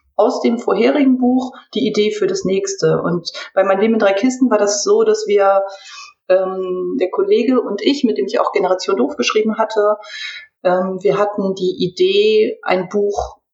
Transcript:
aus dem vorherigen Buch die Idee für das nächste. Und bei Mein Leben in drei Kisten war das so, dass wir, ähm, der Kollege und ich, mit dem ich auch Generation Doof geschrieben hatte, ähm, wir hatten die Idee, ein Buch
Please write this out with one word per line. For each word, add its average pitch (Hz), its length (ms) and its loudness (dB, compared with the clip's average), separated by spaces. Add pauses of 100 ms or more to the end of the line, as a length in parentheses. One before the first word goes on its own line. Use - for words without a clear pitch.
(140)
aus 254 280 2
dem 233 160 0
vorherigen 254 580 2
Buch 254 360 0 (200)
die 214 140 -2
Idee 208 240 0
für 202 160 -2
das - 180 -4
nächste. 190 560 0
Und 170 300 -4 (240)
bei 190 100 2
Mein 196 160 2
Leben 226 140 4
in 214 60 2
drei 196 120 4
Kisten 254 380 0
war 208 80 2
das 202 260 0
so, 214 200 4
dass 214 220 0
wir, 196 360 4 (680)
ähm, 185 720 -2
der 180 100 0
Kollege 226 520 2
und 202 180 -6
ich, - 240 0
mit 220 140 0
dem 190 80 -2
ich - 140 -4
auch - 120 -4
Generation 190 460 -2
Doof - 180 -2
geschrieben 214 400 -2
hatte, 214 400 0 (640)
ähm, 185 380 -2
wir 196 180 0
hatten 202 360 -2
die 185 240 -4
Idee, 202 840 2
ein 185 260 -2
Buch 202 500 -4 (160)